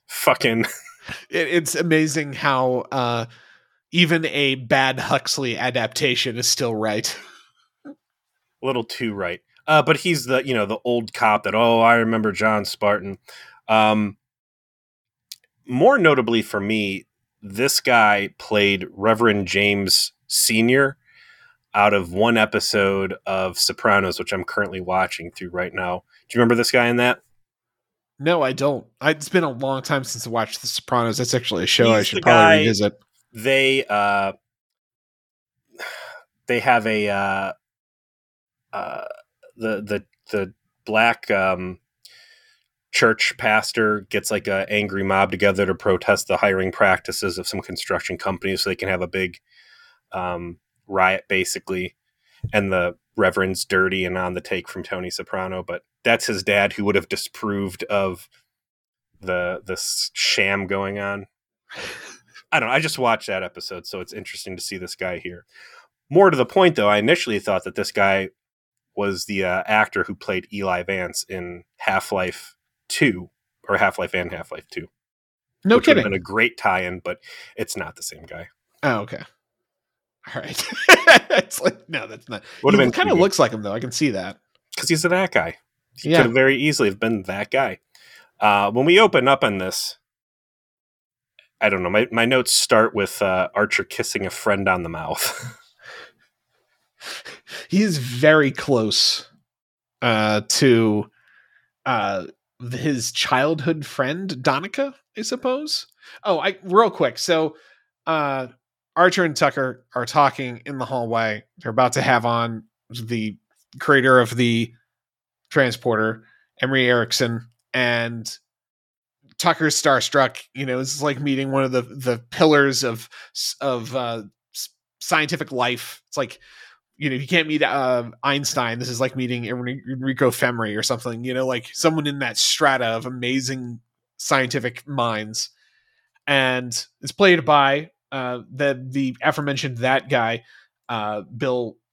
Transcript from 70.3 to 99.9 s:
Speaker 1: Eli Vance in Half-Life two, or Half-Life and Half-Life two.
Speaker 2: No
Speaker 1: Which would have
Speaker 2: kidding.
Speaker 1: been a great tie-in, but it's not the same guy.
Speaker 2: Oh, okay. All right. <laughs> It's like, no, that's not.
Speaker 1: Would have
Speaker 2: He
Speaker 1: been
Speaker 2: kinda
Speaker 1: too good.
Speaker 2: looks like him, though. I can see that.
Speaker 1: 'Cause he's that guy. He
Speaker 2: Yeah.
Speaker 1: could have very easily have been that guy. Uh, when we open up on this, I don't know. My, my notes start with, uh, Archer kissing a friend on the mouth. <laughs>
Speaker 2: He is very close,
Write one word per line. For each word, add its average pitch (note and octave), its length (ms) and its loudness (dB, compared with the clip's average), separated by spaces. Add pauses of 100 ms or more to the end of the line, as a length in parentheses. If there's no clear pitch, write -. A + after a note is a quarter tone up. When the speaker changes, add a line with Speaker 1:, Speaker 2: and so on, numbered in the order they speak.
Speaker 1:
Eli F#2+ 300 -4
Vance F2+ 480 -6
in F2 360 -12 (120)
Half-Life - 800 -4 (340)
two, F#2 400 0 (400)
or G2 80 0
Half-Life F#2 380 0
and F2 160 -4
Half-Life - 400 -14
two. - 160 -12 (760)
Speaker 2:
No A3 140 6
Speaker 1:
Which - 100 2
would D4 100 8
have C3 60 2
Speaker 2:
kidding. G2+ 100 -2
Speaker 1:
been F#2+ 60 -2
a F2+ 40 -16
great A2 340 0
tie-in, F#2 420 0
but F2+ 200 -10 (360)
it's - 220 -6
not - 180 -10
the - 80 -16
same - 220 -14
guy. E2 220 -16 (340)
Speaker 2:
Oh, A#2+ 200 -2
okay. - 200 -12 (1120)
All - 80 -8
right. - 260 -10 (220)
<laughs> - 80 10 (360)
It's - 280 -2
like, - 280 -4
no, B2 180 -8
that's - 200 -20
not. A2+ 160 -10 (200)
Speaker 1:
Would C3+ 100 6
have - 60 6
Speaker 2:
He C3 60 6
Speaker 1:
been A#2+ 60 2
Speaker 2:
kinda - 200 2
Speaker 1:
too - 40 4
good. E3+ 60 4
Speaker 2:
looks F#3+ 180 2
like A#2+ 120 4
him, A2 100 -8
though. G2+ 120 -6
I A#2 60 -4
can B2 120 -8
see C#3+ 200 0
that. F#2+ 280 -8 (380)
Speaker 1:
'Cause - 120 -6
he's D#3 140 0
that F3+ 280 2
guy. E2+ 260 -2 (400)
He D3 120 -8
Speaker 2:
Yeah. E3 80 6
Speaker 1:
could C#3 100 8
have A2+ 60 -2
very C3+ 240 4
easily C#3+ 320 2
have G2 100 -8
been A2 240 -2
that G2 280 -8
guy. C3 280 -2 (600)
Uh, G2+ 320 4
when B2+ 140 2
we F3 140 6
open D#3 280 4
up C#3 160 4
on G#2 140 0
this, - 400 -6 (1600)
I G#2+ 100 2
don't F#2+ 140 -2
know. F2 60 -2
My, G#2 220 2
my A2+ 140 2
notes B2+ 260 2
start A2 420 4
with, G2+ 280 -2
uh, F#2 340 0
Archer G2+ 280 0
kissing - 420 -6
a F2+ 40 -4
friend G2 380 -2
on F#2 160 0
the E2 60 -8
mouth. - 760 -8
<laughs> - 40 -20 (2000)
Speaker 2:
He F#3+ 140 2
is F#3+ 160 0
very C3+ 540 4
close, - 760 0 (720)